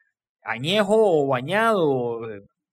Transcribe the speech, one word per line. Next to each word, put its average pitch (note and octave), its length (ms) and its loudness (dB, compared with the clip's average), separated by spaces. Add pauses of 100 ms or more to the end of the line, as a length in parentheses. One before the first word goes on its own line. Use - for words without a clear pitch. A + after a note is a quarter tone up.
(440)
añejo F3 520 0
o F3 320 4
bañado, C#3 920 0 (540)